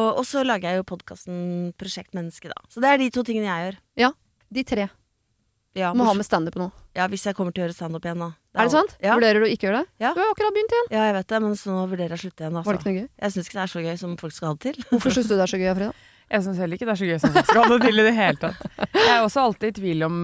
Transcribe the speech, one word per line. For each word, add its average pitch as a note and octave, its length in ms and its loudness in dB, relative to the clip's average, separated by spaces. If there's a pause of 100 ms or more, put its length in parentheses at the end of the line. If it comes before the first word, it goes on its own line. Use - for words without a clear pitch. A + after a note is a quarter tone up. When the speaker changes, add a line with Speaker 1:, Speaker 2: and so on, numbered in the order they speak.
(160)
Speaker 1:
og B3+ 80 0
så C4+ 240 -2
lager F#3+ 240 -2
jeg F#3 80 0
jo F#3+ 80 -2
podcasten F3 880 -8
Prosjekt - 400 -12
Menneske, E3+ 320 -10
da. - 80 -12 (160)
Så - 80 -14
det C4 80 2
er C#4 140 6
de B3+ 100 2
to B3 160 -2
tingene G#3+ 220 -2
jeg E3+ 160 -4
gjør. F#3+ 120 -8 (220)
Speaker 2:
Ja, B3 100 4 (400)
de B3+ 140 -4
tre. G3+ 220 -2 (880)
Speaker 1:
Ja, F#3 160 0
Speaker 2:
Må A#3+ 160 2
ha G#3 60 6
Speaker 1:
bortsett G3 80 2
Speaker 2:
med G3+ 80 -6
stand-up E3+ 260 -2
nå. F3+ 120 -4 (280)
Speaker 1:
Ja, F#3 160 0
hvis G3 160 -6
jeg G3 80 -2
kommer F3+ 160 -4
til F3+ 140 -4
å - 20 -2
gjøre E3+ 80 -10
stand-up E3 320 -8
igjen, E3+ 160 -6
da. E3+ 80 -8
Det - 240 -20
Speaker 2:
Er A3 80 2
det B3 80 2
Speaker 1:
jo D4+ 60 4
Speaker 2:
sant? G4 260 2
Speaker 1:
Ja. G#3+ 140 4
Speaker 2:
Vurderer A3 260 4
du A3 40 4
å - 40 2
ikke G#3 160 -2
gjøre A3 160 0
det? F#4+ 60 -12 (100)
Speaker 1:
Ja. B3 160 0
Speaker 2:
Du F4 60 0
har G#4+ 80 2
jo G#4 80 -2
akkurat G#4+ 180 0
begynt G#4+ 160 0
igjen. A#4+ 240 2
Speaker 1:
Ja, G#3+ 140 2
jeg G3 100 0
vet F#3+ 140 -6
det, A3 100 0
men G#3 160 0
så F#3+ 160 -6
nå F#3 160 -2
vurderer E3+ 240 -4
jeg E3+ 40 -8
å - 40 -12
slutte F3 220 -12
igjen, D#3+ 160 -6
altså. E3 100 -10
Speaker 2:
Var - 20 0
det F3+ 60 -2
ikke F#3+ 80 -6
noe F#3+ 140 -2
gøy? B3+ 80 -12 (100)
Speaker 1:
Jeg G3+ 160 -4
synes F3+ 160 -6
ikke G3+ 80 -8
det F#3+ 80 -2
er - 80 -12
så E3+ 80 -4
gøy E3+ 220 -6
som F3 180 -6
folk D#3 160 -12
skal E3 80 -6
ha D#3 80 -2
det - 140 -10
til. C4 180 -8
Speaker 2:
Hvorfor A#3+ 320 0
synes A3+ 80 0
du G#3+ 80 2
det F#3+ 80 4
er F#3 80 0
så F#3+ 80 -2
gøy, F#3 160 0
Frida? G3 160 -4 (400)
Speaker 3:
Jeg G#3 140 2
synes F#3+ 180 -4
heller F3 160 -4
ikke A#3+ 80 -4
det G#3+ 80 0
er F3+ 60 -2
så F#3+ 100 0
gøy D#3+ 80 0
som - 160 4
folk E4+ 160 4
skal A#3+ 160 6
ha A#3+ 80 6
det A#3+ 80 4
til G#3+ 160 4
i G#3+ 80 6
det A#3 80 4
hele F3+ 240 2
tatt. - 220 -6 (340)
Jeg A4 160 6
er A#3+ 160 6
også C#4 160 0
alltid G#3+ 240 0
i A3 140 -4
tvil E3 260 0
om, E3+ 160 -2